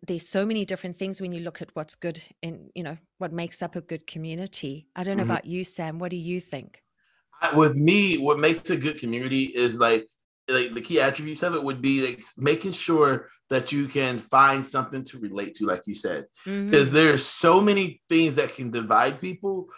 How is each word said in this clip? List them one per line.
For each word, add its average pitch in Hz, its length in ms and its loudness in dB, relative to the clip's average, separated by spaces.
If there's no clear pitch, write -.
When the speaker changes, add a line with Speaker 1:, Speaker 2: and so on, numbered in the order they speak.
Speaker 1:
there's 170 220 -6
so 196 160 0
many 214 200 -2
different 180 320 -8
things 190 240 -8
when 180 120 -8
you 170 80 -8
look 170 220 -10
at - 120 -14
what's 156 220 -10
good 165 260 -8
in, 156 320 -12
you 180 100 -10
know, 156 120 -10
what 175 140 -6
makes 170 300 -6
up 175 120 -8
a 175 60 -6
good 160 260 -10
community. 160 880 -10
I 180 80 -8
don't 196 140 -2
know 196 80 0
Speaker 2:
Mm-hmm. 113 80 -2
Speaker 1:
about - 140 -4
you, 180 180 -6
Sam. 160 340 -8
What 180 120 -6
do 180 60 -8
you 175 240 -6
think? - 420 -14
Speaker 2:
I, 151 160 2
with 151 200 6
me, 175 420 4
what 143 200 2
makes 165 320 2
a 175 60 0
good 147 240 -4
community 127 440 -2
is, 123 360 0
like, 113 260 4
like, 123 260 0
the 120 60 -6
key 160 200 0
attributes 147 420 0
of 175 120 -2
it 147 100 -2
would 135 180 -6
be, 135 240 2
like, 123 120 -6
s-, - 180 -16
making 160 360 0
sure 147 560 2
that 131 220 0
you 143 140 0
can 127 320 -2
find 135 460 4
something 131 400 -4
to 131 140 -16
relate 101 360 -8
to, 107 120 -4
like 90 200 -2
you 101 80 -8
said. 85 320 -6
Speaker 1:
Mm-hmm. 202 240 -4
Speaker 2:
'Cause 143 200 6
there's 151 340 6
so 170 360 6
many 196 480 2
things 165 280 2
that 135 180 0
can 127 160 -8
divide 117 500 2
people, 185 580 -6